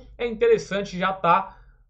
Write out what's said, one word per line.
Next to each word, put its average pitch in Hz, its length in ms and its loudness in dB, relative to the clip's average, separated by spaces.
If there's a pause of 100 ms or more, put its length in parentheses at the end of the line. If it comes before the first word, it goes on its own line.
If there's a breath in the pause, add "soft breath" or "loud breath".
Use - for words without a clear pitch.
(160)
é 240 120 -6
interessante 220 680 0
já 185 160 -2
tá 190 460 0 (320 loud breath)